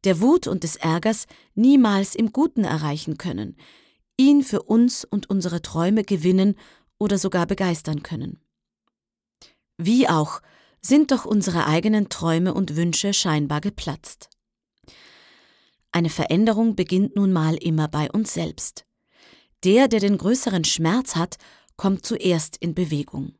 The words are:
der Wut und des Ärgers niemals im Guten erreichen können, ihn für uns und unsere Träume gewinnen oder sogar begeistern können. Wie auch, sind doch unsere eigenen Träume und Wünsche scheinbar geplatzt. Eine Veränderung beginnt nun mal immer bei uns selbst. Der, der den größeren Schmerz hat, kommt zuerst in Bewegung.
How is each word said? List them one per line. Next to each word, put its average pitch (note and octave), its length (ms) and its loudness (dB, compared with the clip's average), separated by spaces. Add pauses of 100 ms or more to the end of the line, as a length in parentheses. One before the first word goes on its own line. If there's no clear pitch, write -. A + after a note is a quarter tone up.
der F3+ 160 2
Wut D4+ 260 4
und - 160 -4
des D#3 140 -4
Ärgers - 480 -2 (300)
niemals A3 600 4
im A3 160 -2
Guten C4 320 0
erreichen D3+ 540 -4
können, G#2+ 400 -8 (600)
ihn C#4 260 4
für G#3+ 200 -4
uns A#3 400 2
und - 260 -6
unsere F3 320 -2
Träume F#3+ 420 0
gewinnen F#3+ 520 2 (420)
oder G3+ 200 0
sogar F3+ 300 -2
begeistern E3+ 540 -2
können. - 380 -10 (1400)
Wie A3+ 300 2
auch, D#3 340 0 (400)
sind D4 300 4
doch A#3+ 140 0
unsere F3+ 400 0
eigenen G3+ 420 2
Träume E3 460 0
und E3+ 240 -2
Wünsche E3+ 360 -2
scheinbar D3+ 460 -2
geplatzt. - 680 -8 (1600)
Eine E3+ 180 0
Veränderung G#3+ 680 0
beginnt F#3 400 -2
nun G3+ 160 2
mal D#3+ 240 2
immer D#3 320 -2
bei D3+ 240 -2
uns G#3+ 220 -2
selbst. - 520 -8 (760)
Der, A3+ 240 6
der A3+ 120 2
den G3+ 180 2
größeren G3 460 0
Schmerz E3+ 520 -2
hat, E3 220 -4 (400)
kommt G3 280 -2
zuerst F3+ 520 -2
in E3+ 180 -6
Bewegung. D3 640 -4